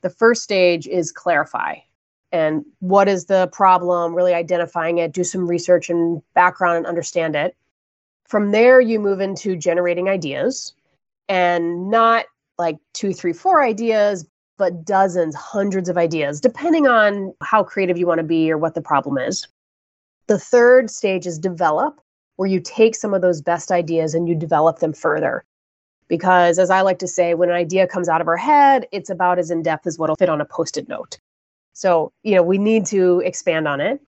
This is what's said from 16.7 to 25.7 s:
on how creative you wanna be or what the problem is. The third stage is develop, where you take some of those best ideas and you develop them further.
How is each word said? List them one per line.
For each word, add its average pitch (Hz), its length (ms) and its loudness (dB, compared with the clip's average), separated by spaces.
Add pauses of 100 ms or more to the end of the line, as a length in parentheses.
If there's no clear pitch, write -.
on 202 540 2
how 214 240 0
creative 185 320 -2
you 175 100 -2
wanna 165 160 0
be 160 280 0
or 156 80 0
what 160 160 -4
the 160 80 -6
problem 139 340 -2
is. 131 300 -6 (800)
The 208 120 0
third 247 520 4
stage 190 360 -4
is 165 120 -8
develop, 175 640 -2 (360)
where 190 120 -4
you 185 120 0
take 220 340 2
some 208 200 -6
of 190 80 0
those 175 200 0
best 170 300 -4
ideas 165 420 -2
and 170 140 -2
you 170 60 0
develop 160 440 0
them 156 140 -2
further. 151 520 -4 (640)